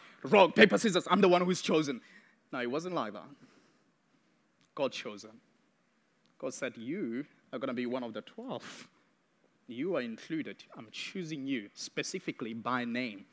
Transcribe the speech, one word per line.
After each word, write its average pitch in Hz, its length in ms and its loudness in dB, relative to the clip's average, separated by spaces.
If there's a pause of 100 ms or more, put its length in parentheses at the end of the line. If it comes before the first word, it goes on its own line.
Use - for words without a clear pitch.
(240)
Rock, 175 320 8
paper, 208 220 8
scissors, 180 320 2
I'm 185 120 4
the 190 80 8
one 180 160 6
who's 180 160 2
chosen." 143 400 2 (500)
No, 135 80 -4
it 120 100 -2
wasn't 170 260 -4
like 110 180 -2
that. 98 160 -14 (1400)
God 135 200 -2
chose 107 300 -12
them. 110 180 -20 (1000)
God 131 140 -6
said, 123 240 -8
"You 131 480 -6 (260)
are 131 80 -6
gonna 131 140 -4
be 123 120 -4
one 123 180 -4
of 113 100 -8
the 107 80 -8
twelve. - 640 -12 (800)
You 151 300 -4
are 127 40 0
included. 113 600 -8 (140)
I'm 113 140 -14
choosing 160 540 -8
you 123 280 -4
specifically - 800 -8
by 120 320 -2
name." 117 480 -6